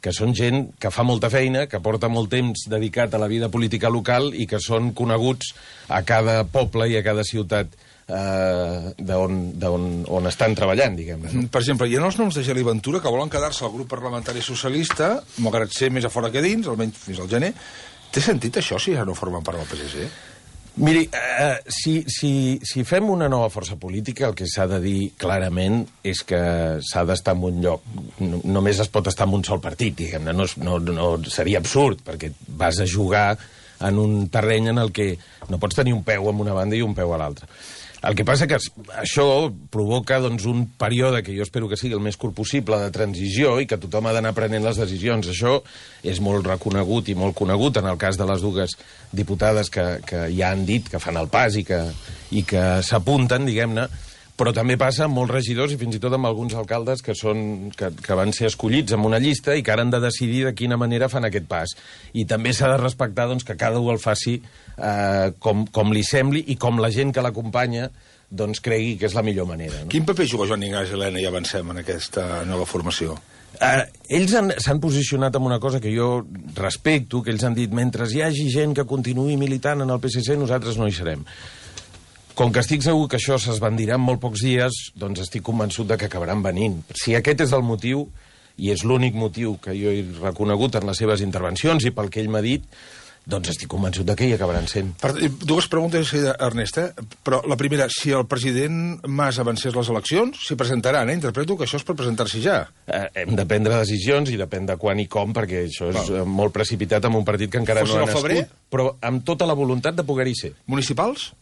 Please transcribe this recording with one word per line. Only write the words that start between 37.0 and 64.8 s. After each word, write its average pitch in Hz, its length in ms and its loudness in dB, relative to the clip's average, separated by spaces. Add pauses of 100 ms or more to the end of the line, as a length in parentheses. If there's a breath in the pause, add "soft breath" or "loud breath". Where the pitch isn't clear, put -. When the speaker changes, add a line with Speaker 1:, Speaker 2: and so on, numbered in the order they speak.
Speaker 1:
a 82 80 0
l'altra. 73 320 -8 (500 loud breath)
El 104 160 2
que 107 80 0
passa 135 240 4
que 143 80 4
es, - 80 -2 (320)
això 110 260 2 (460)
provoca, 110 540 0
doncs, 117 260 -2
un 120 140 2 (100)
període 120 480 2
que 98 140 -8
jo 101 100 -2
espero 113 240 -4
que 104 80 -2
sigui 127 160 -2
el 101 80 0
més 104 160 -2
curt 113 160 -4
possible 107 480 0
de 101 80 -2
transició 101 720 0
i 131 80 -4
que 110 80 0
tothom 107 320 -2
ha 113 60 2
d'anar 110 180 0
prenent 107 320 0
les 110 160 0
decisions. 98 480 0
Això 117 300 2 (420 loud breath)
és 90 160 -2
molt 101 320 2
reconegut 98 640 0
i 92 40 -2
molt 92 200 0
conegut 101 400 2
en 95 160 2
el 82 80 -4
cas 95 160 0
de 95 80 0
les 95 160 0
dues 95 320 0 (400 loud breath)
diputades 101 560 2
que, 90 160 0 (160)
que 85 320 -4
ja 92 160 2
han 95 160 0
dit 107 240 0
que 87 120 -6
fan 85 200 -2
el 80 80 -4
pas 117 320 4
i - 0 -
que, 87 220 0 (500 loud breath)
i 107 80 2
que 90 220 2 (180)
s'apunten, 123 640 2
diguem-ne, 113 400 0 (560 loud breath)
però 117 140 4
també 117 240 2
passa 135 260 4
amb 151 80 0
molts 127 220 2
regidors 123 340 0
i 143 80 -2
fins 117 160 -4
i 110 80 -4
tot 123 140 0
amb 131 100 0
alguns 113 320 -2
alcaldes 117 480 -2
que 110 80 -2
són, 107 640 -2
que, 92 140 -2 (100)
que 98 160 0
van 98 160 2
ser 113 160 0
escollits 113 460 0
amb 107 100 2
una 110 160 4
llista 143 320 2
i 151 80 2
que 110 80 -2
ara 110 160 2
han 123 80 2
de 123 80 2
decidir 123 460 0
de 120 100 -2
quina 120 240 0
manera 120 320 2
fan 120 140 0
aquest 95 180 -2
pas. 85 300 -4 (420 loud breath)
I 113 80 0
també 113 300 0
s'ha 135 160 4
de 135 100 4
respectar, 120 480 0
doncs, 127 160 -2
que 107 140 -8
cada 117 180 2
u 120 160 2
el 110 80 0
faci, 117 380 0 (400 loud breath)
eh, 98 480 2 (100)